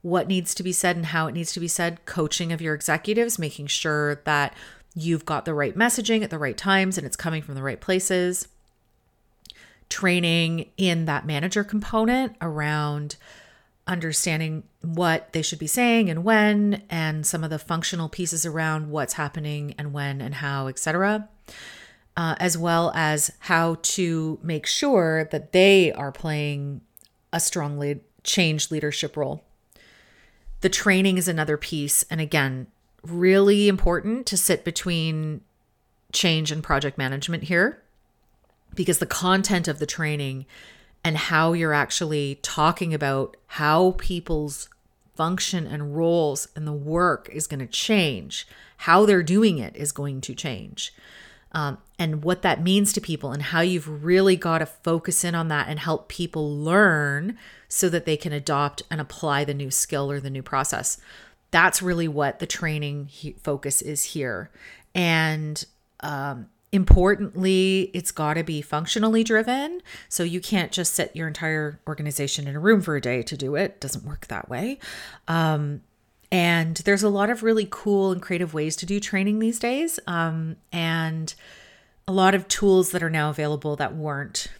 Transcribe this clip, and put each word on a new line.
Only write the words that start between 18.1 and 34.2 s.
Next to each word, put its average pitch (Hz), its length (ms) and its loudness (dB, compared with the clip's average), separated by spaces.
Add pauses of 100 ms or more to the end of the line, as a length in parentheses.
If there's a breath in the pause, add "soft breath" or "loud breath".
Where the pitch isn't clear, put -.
around 156 460 -2
what's 147 240 -2
happening 147 640 -6
and 147 160 -8
when 139 260 -4
and 135 160 -8
how, 139 300 -4
et 131 140 -8
cetera, 202 500 0 (880 loud breath)
uh, 165 220 -2
as 170 180 0
well 170 380 2
as 151 440 0
how 165 440 2
to 165 580 -2
make 156 240 -4
sure 165 680 2
that 156 200 -6
they 190 420 8
are 139 180 -6
playing 147 680 -4 (500)
a 170 80 -2
strong 147 380 -2
lead-, 143 240 -4 (220)
change 156 480 2
leadership 147 440 -4
role. 147 280 -4 (1160 soft breath)
The 185 80 2
training 190 480 4
is 180 100 0
another 156 300 0
piece. 147 460 -2
And 160 180 -4
again, 135 460 0 (340)
really 196 680 6
important 196 600 2